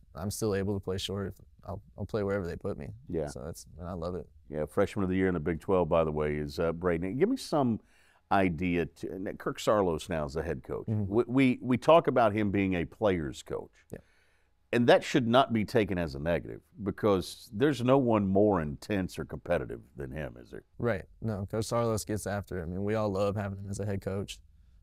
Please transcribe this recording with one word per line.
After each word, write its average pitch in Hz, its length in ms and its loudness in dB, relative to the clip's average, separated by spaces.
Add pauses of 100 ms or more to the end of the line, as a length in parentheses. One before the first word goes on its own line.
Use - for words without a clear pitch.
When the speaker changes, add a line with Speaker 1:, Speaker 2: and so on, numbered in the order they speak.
(140)
Speaker 1:
I'm 101 160 -6
still 107 240 -2
able 98 180 0
to 98 80 -4
play 95 160 -4
short. 98 320 -6
If - 60 -10 (340)
I'll, 92 140 -10 (160)
I'll 101 80 -6
play 107 160 -2
wherever 98 240 0
they 85 100 -4
put - 220 -6
me. 73 140 -10 (180)
Speaker 2:
Yeah. 78 160 -2
Speaker 1:
So 69 200 -10
it's, - 200 -12 (120)
and 87 80 -10
I 90 60 -8
love 90 220 -6
it. 87 120 -8 (220)
Speaker 2:
Yeah, 76 160 -4
freshman 98 380 0
of 92 80 2
the 92 60 2
year 95 120 4
in 90 60 2
the 85 60 0
Big 80 200 -2
Twelve, 90 300 2
by 82 120 6
the 78 100 0
way, 76 240 -2
is, 76 220 -6
uh, 82 140 0
Braden. 87 460 -2
Give 196 100 2
me 269 80 -2
some 123 420 0 (540)
idea. 87 540 2
To, - 240 -12
and 95 300 -8
Kirk - 180 -6
Saarloos 95 500 2
now 80 160 -2
is 71 100 -6
the 78 100 -2
head 73 180 -4
coach. 60 240 -8
Speaker 1:
Mm-hmm. 107 260 -2
Speaker 2:
We, 117 140 4
we, 127 340 2
we 123 160 0
talk 160 300 6
about 123 260 4
him 104 200 0
being 95 220 2
a 82 100 0
player's 85 580 -2
coach. - 300 -10 (200)
Speaker 1:
Yeah. - 60 -12 (760)
Speaker 2:
And 120 140 4
that 147 160 8
should 135 240 2
not 120 260 4
be 107 120 2
taken 92 340 2
as 78 160 -2
a 69 60 -8
negative 73 400 -2 (240)
because - 680 0
there's 117 300 2
no 131 160 6
one 110 300 4
more 98 320 6
intense 82 580 -4
or 73 60 -6
competitive 69 560 -4 (160)
than 65 160 -10
him, 69 280 -8
is 58 120 -20
there? 55 100 -14 (160)
Speaker 1:
Right. 117 240 -2 (180)
No, 104 300 -4
Coach 110 140 -2
Saarloos 117 420 0
gets 107 180 -4
after 98 360 -6
it. - 20 -6
I 78 40 -8
mean, 90 180 -4
we 104 100 0
all 107 140 0
love 98 260 0
having 98 240 -4
him 98 100 -12
as 101 120 -6
a 101 40 -4
head 98 160 -4
coach. 98 380 -6 (440)